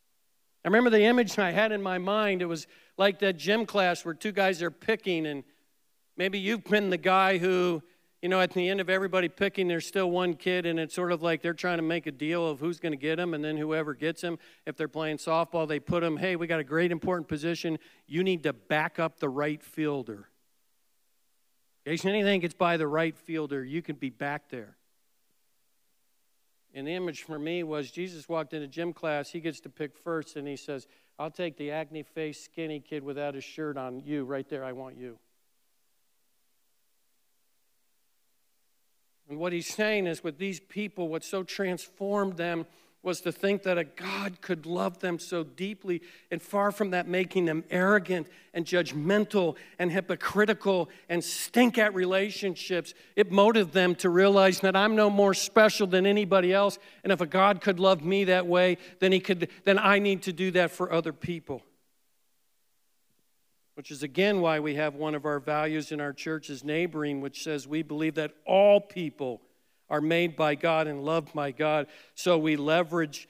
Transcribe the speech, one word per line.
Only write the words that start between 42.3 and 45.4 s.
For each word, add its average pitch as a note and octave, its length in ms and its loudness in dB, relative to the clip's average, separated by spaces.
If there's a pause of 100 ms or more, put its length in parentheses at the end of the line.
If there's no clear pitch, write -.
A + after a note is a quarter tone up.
them E3+ 280 -4 (380)
was F3+ 160 -2
to E3+ 120 -4
think G3 320 0
that F3+ 140 2
a E3+ 40 2
God F#3+ 580 -8
could E3 240 -4
love F3+ 360 -4
them F3 180 -2
so E3+ 240 -4